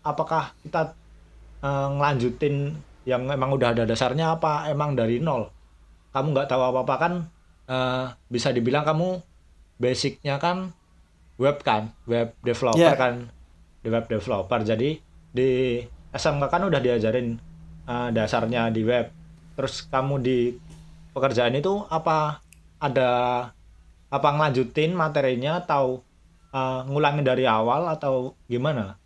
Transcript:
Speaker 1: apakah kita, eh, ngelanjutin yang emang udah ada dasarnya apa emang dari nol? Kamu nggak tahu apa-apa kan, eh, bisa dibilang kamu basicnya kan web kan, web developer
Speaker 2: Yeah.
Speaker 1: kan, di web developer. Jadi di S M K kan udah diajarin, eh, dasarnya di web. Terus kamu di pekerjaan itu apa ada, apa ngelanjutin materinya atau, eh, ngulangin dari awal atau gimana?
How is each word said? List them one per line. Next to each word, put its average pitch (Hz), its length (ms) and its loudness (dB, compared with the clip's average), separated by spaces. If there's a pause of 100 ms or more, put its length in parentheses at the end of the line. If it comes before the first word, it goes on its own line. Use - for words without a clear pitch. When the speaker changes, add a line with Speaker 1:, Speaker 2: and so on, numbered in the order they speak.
Speaker 1:
apakah 151 560 -2
kita, 156 320 -4 (720)
eh, 139 260 -2
ngelanjutin 143 840 0 (280)
yang 127 200 0
emang 139 320 0
udah 123 160 2
ada 113 120 2
dasarnya 135 520 0
apa 156 320 -2
emang 147 240 -2
dari 117 240 0
nol? 131 320 -2 (640)
Kamu 139 240 0
nggak 139 120 0
tahu 127 120 2
apa-apa 127 360 2
kan, 170 160 2 (520)
eh, 127 400 -2 (240)
bisa 123 240 0
dibilang 127 320 2
kamu 170 360 0 (540)
basicnya 135 600 -2
kan 180 340 -2 (640)
web 143 300 2
kan, 110 260 0 (140)
web 117 400 -2
developer 120 400 2
Speaker 2:
Yeah. 139 160 6
Speaker 1:
kan, 120 320 -2 (480)
di 113 80 -8
web 113 180 0
developer. 107 540 -2
Jadi 113 400 0 (320)
di 127 480 0 (320)
S - 160 -6
M 143 80 0
K 139 100 0
kan 175 160 0
udah 165 160 2
diajarin, 117 640 0 (480)
eh, 120 240 -4
dasarnya 113 560 0
di 110 160 0
web. 117 240 2 (480)
Terus - 320 -6
kamu 135 320 0
di 123 320 2 (580)
pekerjaan 123 460 2
itu 190 320 0
apa 156 560 0 (320)
ada, 123 720 0 (640)
apa 143 240 2
ngelanjutin 151 560 2
materinya 151 720 0
atau, 131 400 0 (480)
eh, 131 320 -4
ngulangin 143 400 0
dari 127 240 4
awal 120 400 2
atau 135 560 -4
gimana? 120 600 -4